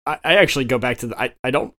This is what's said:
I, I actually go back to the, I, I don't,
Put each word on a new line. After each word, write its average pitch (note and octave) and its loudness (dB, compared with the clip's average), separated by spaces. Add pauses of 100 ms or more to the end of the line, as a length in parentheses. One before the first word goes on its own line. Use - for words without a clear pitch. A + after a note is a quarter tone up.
I, D3 -6
I E3 2
actually C#3 2
go B2 2
back B2 -2
to B2 -8
the, A2 -8
I, B2 -4
I B2+ -2
don't, C3 -2